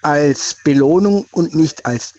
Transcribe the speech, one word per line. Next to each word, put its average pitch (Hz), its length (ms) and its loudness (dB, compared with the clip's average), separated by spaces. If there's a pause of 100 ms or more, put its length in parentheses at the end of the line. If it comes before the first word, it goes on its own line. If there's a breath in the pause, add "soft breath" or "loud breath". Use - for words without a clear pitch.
als 147 600 0
Belohnung 170 720 2
und 170 200 -2
nicht 156 320 -2
als 120 340 -6